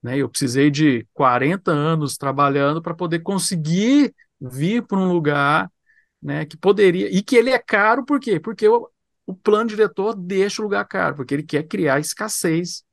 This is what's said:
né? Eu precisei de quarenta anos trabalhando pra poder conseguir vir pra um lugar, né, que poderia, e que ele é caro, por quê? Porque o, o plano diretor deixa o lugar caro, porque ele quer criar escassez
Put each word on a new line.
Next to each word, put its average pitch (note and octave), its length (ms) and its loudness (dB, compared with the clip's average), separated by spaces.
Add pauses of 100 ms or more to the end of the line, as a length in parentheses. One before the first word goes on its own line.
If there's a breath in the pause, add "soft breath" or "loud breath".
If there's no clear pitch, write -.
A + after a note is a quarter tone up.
né? B2 160 -6
Eu C3+ 120 -2
precisei C#3 420 2
de C#3 420 2
quarenta C#3 580 0
anos D3+ 460 -2
trabalhando C#3 640 0
pra E3+ 120 -8
poder E3+ 260 -4
conseguir F#3+ 920 0 (260 soft breath)
vir D3+ 440 -2
pra G#3 140 -4
um F#3 140 2
lugar, D3+ 580 0 (520)
né, D3 240 -6
que D#3 120 -20
poderia, F#3+ 520 2
e F#3+ 120 0
que - 140 0
ele A#3+ 140 4
é B3+ 100 2
caro, A3 460 0
por C#4+ 140 0
quê? G#3 200 -2
Porque G#3+ 280 -2
o, A#3 220 2 (360)
o G3 80 -10
plano G#3+ 360 0
diretor G#3 440 0
deixa G3 480 -2
o A3 40 -4
lugar G3+ 200 -2
caro, E3 300 -4
porque C#3 180 -6
ele D3+ 100 -4
quer D3+ 200 -4
criar D#3 360 0
escassez F3 920 -4